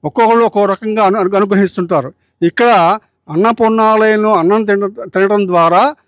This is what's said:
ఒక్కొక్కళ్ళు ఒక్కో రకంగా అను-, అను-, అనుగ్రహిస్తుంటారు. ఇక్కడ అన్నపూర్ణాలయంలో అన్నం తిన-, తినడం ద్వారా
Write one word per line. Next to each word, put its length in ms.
ఒక్కొక్కళ్ళు 400
ఒక్కో 200
రకంగా 400
అను-, 140
అను-, 180
అనుగ్రహిస్తుంటారు. 760
ఇక్కడ 560
అన్నపూర్ణాలయంలో 1040
అన్నం 280
తిన-, 220
తినడం 600
ద్వారా 480